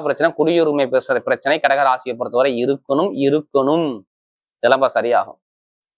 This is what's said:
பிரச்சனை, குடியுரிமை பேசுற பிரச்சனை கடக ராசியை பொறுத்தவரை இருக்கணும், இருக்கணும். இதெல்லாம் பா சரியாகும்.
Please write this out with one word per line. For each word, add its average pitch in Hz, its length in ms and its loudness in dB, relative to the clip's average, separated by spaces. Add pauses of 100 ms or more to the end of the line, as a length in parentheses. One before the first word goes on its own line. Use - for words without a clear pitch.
பிரச்சனை, 147 240 0 (100)
குடியுரிமை 151 560 2
பேசுற 127 320 0
பிரச்சனை 131 380 0
கடக 139 240 2
ராசியை 127 320 -2
பொறுத்தவரை 123 320 0 (100)
இருக்கணும், 139 480 -2 (160)
இருக்கணும். 151 600 0 (760)
இதெல்லாம் 131 220 2
பா 123 100 2
சரியாகும். 110 440 -2 (600)